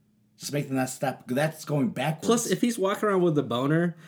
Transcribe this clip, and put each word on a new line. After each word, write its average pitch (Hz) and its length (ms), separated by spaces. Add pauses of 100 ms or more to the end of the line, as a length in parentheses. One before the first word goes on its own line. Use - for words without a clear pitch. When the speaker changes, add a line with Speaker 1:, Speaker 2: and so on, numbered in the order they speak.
(380)
Speaker 1:
Just - 140
make 143 160
the 135 60
next 131 200
step. 127 340
That's 143 360
going 139 260
backwards. 151 360
Speaker 2:
Plus, 233 240
if 190 100
he's 240 180
walking 202 300
around 190 140
with 170 160
a 139 40
boner, 143 540 (100)